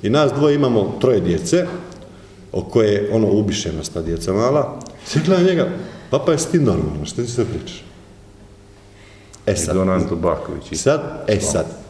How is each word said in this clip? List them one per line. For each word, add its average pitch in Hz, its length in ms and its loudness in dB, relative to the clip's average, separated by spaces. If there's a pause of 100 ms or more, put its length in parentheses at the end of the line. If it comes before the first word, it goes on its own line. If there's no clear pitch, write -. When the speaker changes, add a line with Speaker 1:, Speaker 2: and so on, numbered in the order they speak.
Speaker 1:
i 104 60 0
nas 139 240 4
dvoje 143 220 4
imamo 120 460 2
troje 123 180 4
djece, 90 460 0 (840)
o 90 100 -4
koje, 104 520 2
ono, 110 140 4
ubiše 101 460 0
nas 76 160 -8
ta 87 120 -6
djeca 82 320 -4
mala. 131 460 0 (260)
Svi - 200 0
gledaju 180 220 4
njega, 170 200 2 (420)
"Papa, 147 220 2
jesi - 200 0
ti 175 80 4
normalan, 78 460 0
šta - 160 -8
ti 120 60 -4
sve 113 180 -2
pričaš?" - 380 -8 (1600)
E 101 100 2
sad. 82 200 -2
Speaker 2:
I - 20 2
Don 95 120 2
Anto 87 260 0
Baković. 80 480 -4 (100)
Speaker 1:
Sad, 139 280 2 (260)
e 101 120 2
sad. 82 260 -2 (240)